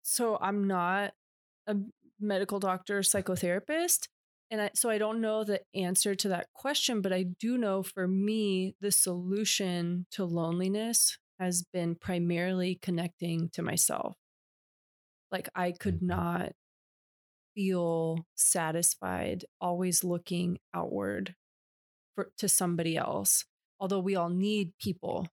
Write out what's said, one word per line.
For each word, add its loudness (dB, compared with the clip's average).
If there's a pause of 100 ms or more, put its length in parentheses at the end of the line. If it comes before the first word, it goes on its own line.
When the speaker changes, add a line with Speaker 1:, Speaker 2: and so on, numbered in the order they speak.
Speaker 1:
So 0
I'm 2
not 0 (540)
a 0 (420)
medical 0
doctor 0
or 2
psychotherapist, 0 (420)
and -2
I, 0
so 2
I 2
don't 0
know 0
the 0 (120)
answer 2
to -2
that -2
question, 0
but 0
I 2
do -2
know 2
for -2
me, 2
the 0
solution 0
to -2
loneliness 0 (220)
has 0 (100)
been 0
primarily 0
connecting -2
to -6
myself. 0 (1120)
Like, -6
I 0
could -2
Speaker 2:
Mm-hmm. 0
Speaker 1:
not 0 (1040)
feel 0 (100)
satisfied 0 (160)
always 0
looking -2 (160)
outward -4 (800)
for, -6
to -2
somebody 2
else, 0 (340)
although 0
we 0
all 0
need 0
people. -4